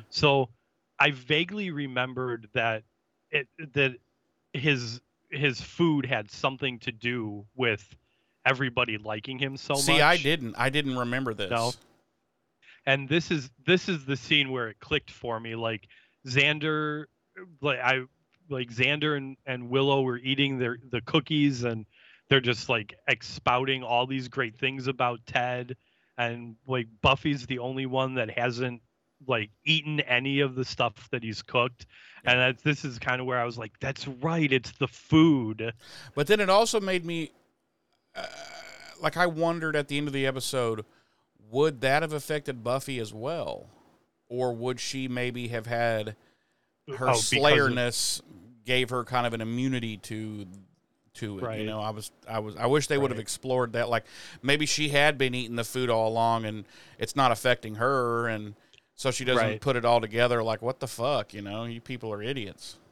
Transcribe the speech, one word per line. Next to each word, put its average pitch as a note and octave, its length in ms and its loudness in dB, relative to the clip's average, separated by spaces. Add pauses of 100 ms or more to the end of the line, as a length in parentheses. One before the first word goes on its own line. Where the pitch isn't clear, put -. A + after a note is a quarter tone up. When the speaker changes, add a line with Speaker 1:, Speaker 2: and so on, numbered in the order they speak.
Speaker 1:
So C#3 400 4 (500)
I C#3+ 120 6
vaguely E3+ 600 -2
remembered B2+ 840 -4
that A2+ 300 0 (480)
it, C#3+ 160 -2 (260)
that C3+ 220 2 (580)
his, B2 480 -2 (300)
his C#3 280 -2
food D3+ 460 0
had A2+ 240 -2
something C3 500 -4
to B2+ 120 -8
do A2+ 520 -6 (120)
with A#2+ 400 -2 (500)
everybody B2 520 0
liking G#2+ 420 -8
him C3+ 180 -4
so - 180 -4
Speaker 2:
See, D3+ 260 4
I D#3+ 120 8
Speaker 1:
much. E3 100 2
Speaker 2:
didn't. C#3 340 0
I B2+ 120 2
didn't C3+ 280 0
remember B2 360 -2
this. G2+ 160 -4
Speaker 1:
No. A#2+ 220 0 (1120)
And C3+ 240 0
this E3+ 220 0
is, C#3+ 180 -2 (160)
this F3+ 240 2
is D3 160 -4
the C#3 120 -2
scene C#3 340 2
where B2 160 -4
it G#2+ 140 -14
clicked - 280 -4
for A2+ 300 -6
me. A2+ 160 -8
Like, A2+ 320 -4 (400)
Xander, D3+ 800 0 (560)
like, C3+ 180 0
I, B2+ 220 2 (480)
like, B2+ 200 -4
Xander C#3+ 480 0
and, C3+ 200 -8 (100)
and B2 220 -6
Willow C#3 320 4
were B2 180 0
eating C3+ 400 0
their, A#2+ 180 -2 (140)
the A#2+ 100 -2
cookies, C#3+ 640 2
and A2+ 220 -4 (440)
they're C3+ 120 6
just, A#2+ 280 0
like, A2 240 -2 (140)
expouting C3 760 0
all A#2+ 220 2
these C3 220 -4
great A#2 320 -4
things C3 280 -4
about A#2+ 380 -2
Ted. B2 500 -4 (420)
And, A#2+ 400 -4 (100)
like, B2 200 -2 (140)
Buffy's C#3 460 2
the B2+ 120 -6
only C3 260 -6
one C3 300 0
that A2 220 -2
hasn't, A#2+ 440 -2 (440)
like, A2+ 240 -2 (140)
eaten D3+ 380 0
any C3+ 400 0
of C3 140 -2
the B2+ 100 -2
stuff - 460 -4
that A#2+ 120 -4
he's A2 180 -8
cooked. B2 440 -2 (400)
Speaker 2:
Yeah. B2 60 4
Speaker 1:
And B2+ 100 6
that's, B2+ 220 0
this D3 200 0
is B2 160 -8
kinda B2+ 240 -2
where B2+ 160 -2
I A#2+ 60 0
was A#2+ 120 -6
like, A2 220 -10
"That's C3+ 280 -6
right, D3 440 0
it's B2+ 220 2
the C3 160 -2
food." A#2+ 840 4 (420)
Speaker 2:
But D3 120 0
then G#3 140 6
it F#3+ 80 4
also A3 320 6
made F#3 240 0
me, E3 260 -4 (840)
uh, - 100 -8 (760)
like, D#3 160 0
I F3+ 80 6
wondered D#3+ 520 0
at C#3 120 0
the C#3+ 80 0
end D3 100 0
of C#3 60 -4
the C3+ 120 2
episode, B2 600 0 (680)
would C#3 300 2
that C3+ 200 4
have D#3 120 -2
affected D3 500 -6
Buffy C3 360 -2
as G#2+ 140 -6
well? A2 540 -6 (640)
Or B2 240 0
would A#2+ 260 -4
she C3 300 -4
maybe B2 400 -4
have A2+ 180 -4
had A2+ 480 0 (720)
her C#3 60 -10 (160)
Speaker 1:
Oh, B2+ 40 6
because A#2 200 2
of A#2+ 60 4
Speaker 2:
slayerness B2+ 840 4 (440)
gave B2+ 240 2
her B2 140 -2
kind A#2+ 240 0
of A2+ 60 0
an A2+ 80 -4
immunity A#2 560 -2
to, G#2+ 480 -10 (720)
to G#2 240 -8
it. - 40 -6
Speaker 1:
Right. A2 160 -6
Speaker 2:
You G#2+ 80 -4
know, G#2+ 140 -4
I G#2+ 100 -4
was, G#2+ 200 -12 (160)
I A2+ 120 -4
was, G#2+ 160 -6
I A2+ 120 -2
wish C#3+ 200 4
they D3 100 2
would C3+ 140 2
have A2+ 60 -4
Speaker 1:
Right. A2+ 60 -6
Speaker 2:
explored B2+ 500 0
that. A#2 160 0
Like, A2+ 160 2 (360)
maybe D3+ 240 2
she D3 240 0
had C#3+ 280 6
been B2+ 180 0
eating A#2+ 220 -6
the A#2 80 0
food B2+ 240 -2
all A2+ 180 2
along A2+ 380 2
and G#2+ 200 -6 (320)
it's - 180 -6
not C3 160 6
affecting A2+ 440 0
her, A#2+ 520 0
and G#2 280 -6 (400)
so C3 160 -2
she C3 140 -6
doesn't A#2+ 200 4
Speaker 1:
Right. G#2+ 160 -2
Speaker 2:
put C3+ 140 0
it A#2+ 100 -2
all A#2+ 160 6
together. A#2 420 2
Like, A2 180 -2
what B2 180 -4
the B2+ 80 -6
fuck, A#2 460 -2
you G#2 80 -10
know? G#2 240 -8
You A#2 160 -10
people A2+ 320 -10
are G2+ 100 -8
idiots. A#2 540 -8 (140)